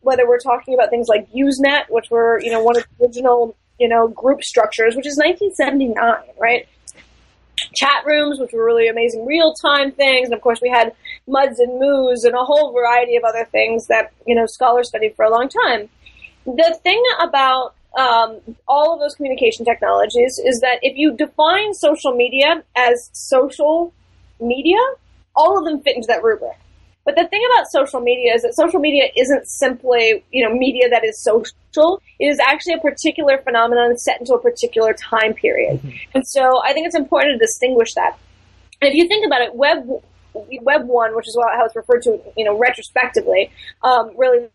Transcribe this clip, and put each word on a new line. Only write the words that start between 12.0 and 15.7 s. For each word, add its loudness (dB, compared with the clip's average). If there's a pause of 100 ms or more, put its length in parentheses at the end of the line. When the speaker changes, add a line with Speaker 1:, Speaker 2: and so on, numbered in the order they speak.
Speaker 1:
and 4
a 0
whole 2
variety 2
of 0
other -2
things -2
that, 0 (160)
you 2
know, 2
scholars 0
studied -4
for 2
a 4
long 0
time. -2 (560)